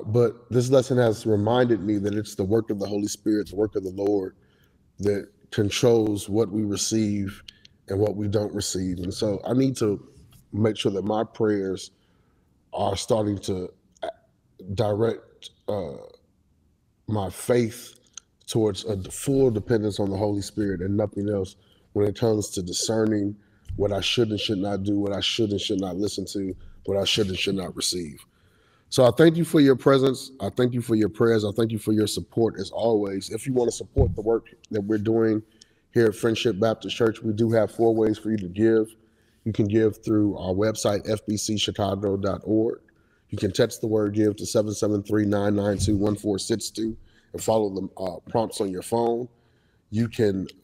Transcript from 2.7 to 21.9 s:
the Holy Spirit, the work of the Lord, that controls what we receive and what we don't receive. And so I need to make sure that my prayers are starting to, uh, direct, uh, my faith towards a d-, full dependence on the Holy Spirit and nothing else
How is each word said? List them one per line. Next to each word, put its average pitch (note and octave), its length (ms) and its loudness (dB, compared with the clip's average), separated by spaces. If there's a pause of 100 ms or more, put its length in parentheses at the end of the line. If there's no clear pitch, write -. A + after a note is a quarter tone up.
the F#2+ 80 -8
Holy G2+ 220 -4
Spirit, G#2 400 -2
the F#2 80 -12
work G#2+ 180 -2
of G2 100 -4
the F#2 60 -6
Lord, G2 460 -2 (600)
that G2+ 300 0 (220)
controls G#2+ 800 2
what G#2 220 0
we G#2+ 120 -2
receive G2+ 800 -2 (460)
and G2 100 -2
what G2+ 180 0
we G#2+ 100 -4
don't G#2 280 -2
receive. F#2 460 -4
And F2+ 120 -6
so G#2 320 -2
I G#2+ 80 -2
need C3 240 2
to G#2 260 -2 (520)
make G#2 200 2
sure - 180 0
that F#2+ 120 -2
my G#2+ 180 0
prayers G2+ 680 -2 (800)
are G2 240 -2
starting G#2 440 0
to, F#2 300 -6 (320)
uh, - 60 -6 (640)
direct, G#2 800 -2 (180)
uh, F2 280 -4 (1120)
my G2+ 200 -2
faith - 720 -2 (480)
towards G#2+ 380 0
a G#2 120 -4
d-, F#2 140 -10
full C3+ 400 2
dependence G#2+ 500 0
on G2+ 80 0
the G2 80 -2
Holy G2+ 240 -2
Spirit G2 400 -4
and G2 160 -2
nothing G#2 320 -2
else G2 280 -4 (360)